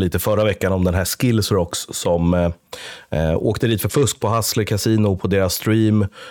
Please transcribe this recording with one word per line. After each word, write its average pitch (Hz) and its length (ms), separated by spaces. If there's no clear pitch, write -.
vi 95 40
lite 90 140
förra 107 260
veckan 95 280
om 92 120
den 87 100
här 95 100
Skills 113 480
Rocks 90 260
som, 87 440
eh, 87 160
eh, 80 260
åkte 120 300
dit 113 160
för 104 60
fusk 107 320
på 110 80
Hustler 110 360
Casino 107 520
på 95 120
deras 95 260
stream. 107 520